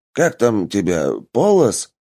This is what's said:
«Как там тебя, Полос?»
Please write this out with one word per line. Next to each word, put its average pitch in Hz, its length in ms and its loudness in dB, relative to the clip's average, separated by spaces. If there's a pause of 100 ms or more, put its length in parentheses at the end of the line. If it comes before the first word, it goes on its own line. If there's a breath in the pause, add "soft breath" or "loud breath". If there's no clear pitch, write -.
(140)
«Как 160 240 -2
там 107 300 0
тебя, 82 440 -2 (200)
Полос?» 165 600 0 (160)